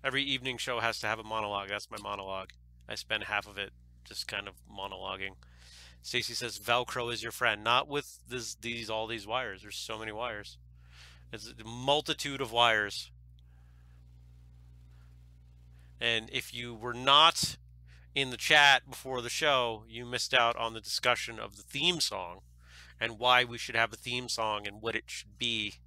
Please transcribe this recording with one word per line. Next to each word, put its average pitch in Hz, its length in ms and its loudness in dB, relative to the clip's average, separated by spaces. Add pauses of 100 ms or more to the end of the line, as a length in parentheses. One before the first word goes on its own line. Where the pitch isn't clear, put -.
Every 139 220 0
evening 131 340 -4
show 120 220 -4
has 113 220 0
to 110 60 -4
have 110 120 -2
a 110 40 -12
monologue. 104 440 -4
That's 101 240 -6
my 107 100 -10
monologue. 98 500 -8 (360)
I 110 80 -8
spend 104 300 -6
half 104 220 -2
of 98 100 -14
it 98 140 -8 (340)
just - 240 -10
kind 101 180 -6
of 95 60 -14 (200)
monologuing. 95 640 -8 (680)
Stacy 120 320 -4
says, 113 240 -6
"Velcro 120 540 0
is 110 100 -6
your 113 120 -8
friend." 107 280 0
Not 123 280 2
with 143 360 -6
this, 120 300 -8
these, 117 340 -8
all 110 160 -2
these 110 220 -8
wires. 110 340 -4
There's 104 140 -14
so 110 240 -8
many 110 140 -8
wires. 107 440 -8 (760)
It's 113 260 -14
a 110 80 -14
multitude 139 720 0
of 117 140 -4
wires. 110 580 4 (3000)
And 113 320 0
if - 220 -6
you 120 200 -10
were 117 200 -8
not 139 640 6 (580)
in 135 140 0
the 120 80 -8
chat 143 520 8
before 127 320 -6
the 117 80 -6
show, 123 600 2
you 117 160 -10
missed 120 280 -4
out 120 220 6
on 113 180 -4
the 113 60 -8
discussion 117 580 0
of 107 200 -12
the 104 60 -18
theme 160 360 0
song 92 400 -4 (580)
and 113 220 -2
why 123 240 8
we 120 140 -4
should 113 180 -6
have 113 160 2
a 110 60 -12
theme 123 320 -6
song 107 360 -2
and 101 160 -10
what 113 140 -2
it 113 120 -4
should - 300 -12
be. 110 380 -2 (120)